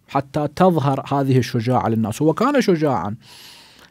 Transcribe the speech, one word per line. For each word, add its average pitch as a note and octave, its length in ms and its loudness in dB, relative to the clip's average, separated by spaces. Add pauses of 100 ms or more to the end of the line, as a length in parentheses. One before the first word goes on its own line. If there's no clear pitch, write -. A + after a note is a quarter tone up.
حتى D3 400 -4
تظهر C#3+ 640 0
هذه C3+ 240 2
الشجاعة A#2 520 0
للناس. A2 320 -2
هو D#3 120 2
كان B3+ 280 0
شجاعًا، C3 540 0 (760)